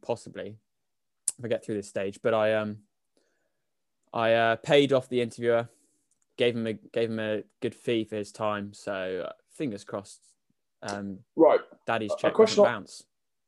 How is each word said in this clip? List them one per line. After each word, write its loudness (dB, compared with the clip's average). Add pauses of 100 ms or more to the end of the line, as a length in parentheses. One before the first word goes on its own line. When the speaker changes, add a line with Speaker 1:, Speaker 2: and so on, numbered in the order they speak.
Speaker 1:
possibly, -8 (840)
if -12
I -8
get -2
through -4
this -6
stage. -6
But 2
I, 2
um, -4 (1300)
I, 2
uh, 4
paid 4
off 0
the 0
interviewer, 0 (680)
gave 2
him -2
a, -4
gave -4
him -4
a -4 (180)
good -4
fee -2
for -8
his -8
time. -4
So, -6
uh, -12 (200)
fingers -8
crossed. -12 (640)
Um, -8 (160)
Speaker 2:
Right. 6 (260)
Speaker 1:
Daddy's -4
Speaker 2:
A, -2
a -8
Speaker 1:
check 0
Speaker 2:
question 6
Speaker 1:
doesn't 6
Speaker 2:
I, -4
Speaker 1:
bounce. -16 (440)